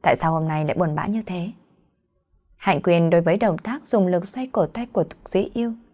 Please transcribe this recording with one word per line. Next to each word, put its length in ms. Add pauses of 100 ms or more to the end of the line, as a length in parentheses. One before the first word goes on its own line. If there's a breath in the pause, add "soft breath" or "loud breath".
Tại 140
sao 160
hôm 160
nay 160
lại 120
buồn 180
bã 120
như 160
thế?" 280 (1040)
Hạnh 260
Quyên 280
đối 100
với 160
động 220
tác 280
dùng 200
lực 220
xoay 180
cổ 200
tay 200
của 180 (260)
Dĩ 240
Yêu 180 (220)